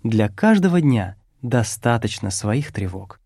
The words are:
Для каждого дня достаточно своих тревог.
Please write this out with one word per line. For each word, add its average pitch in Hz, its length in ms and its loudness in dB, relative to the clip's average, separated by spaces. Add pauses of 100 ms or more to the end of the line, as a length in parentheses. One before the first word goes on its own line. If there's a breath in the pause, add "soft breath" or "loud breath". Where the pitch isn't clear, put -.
Для 110 260 2
каждого 190 540 2
дня 110 340 0 (240)
достаточно 117 880 -2
своих 113 400 -4
тревог. 95 560 -10